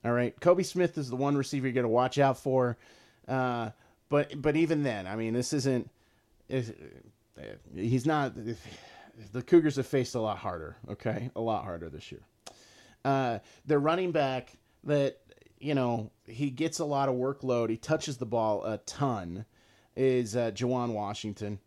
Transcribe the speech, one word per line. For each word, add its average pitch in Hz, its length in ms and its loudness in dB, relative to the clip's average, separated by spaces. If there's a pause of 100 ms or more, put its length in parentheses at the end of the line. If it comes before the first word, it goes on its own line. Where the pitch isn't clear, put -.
All 120 80 0
right. 120 280 0
Kobe 180 220 6
Smith 175 360 2
is 135 120 -4
the 123 60 -4
one 139 200 2
receiver 135 300 0
you 127 60 0
gotta 120 160 2
watch 123 300 4
out 135 200 4
for. 127 380 2 (500)
Uh, 123 440 -2 (380)
but, 143 320 0
but 151 140 2
even 160 300 2
then, 104 240 -2
I 101 80 -4
mean, 113 180 -2
this 123 180 0
isn't, 131 380 0 (580)
is, 120 240 -4 (1000)
he's 117 320 0
not, 151 280 2 (1000)
the 120 100 -6
Cougars 156 340 6
have 135 120 -2
faced 127 260 0
a 123 60 -2
lot 107 180 -2
harder, 80 380 -8 (120)
okay? 110 460 -4
A - 60 -6
lot 113 240 -2
harder 85 240 -8
this 76 240 -16
year. - 100 -18 (840)
Uh, 131 360 0 (260)
their 147 140 4
running 170 320 0
back 131 400 0 (320)
that 143 340 2 (440)
you 147 120 -2
know, 120 360 0 (160)
he 127 240 -4
gets 156 280 -4
a 170 60 -2
lot 139 240 0
of 131 60 0
workload. 127 560 0
He 113 60 0
touches 147 400 -2
the 123 100 -6
ball 110 380 0
a 107 140 -4
ton, 104 680 -4 (520)
is, 123 400 2
uh, 117 140 0
Juwan 120 420 -2
Washington. 104 760 -6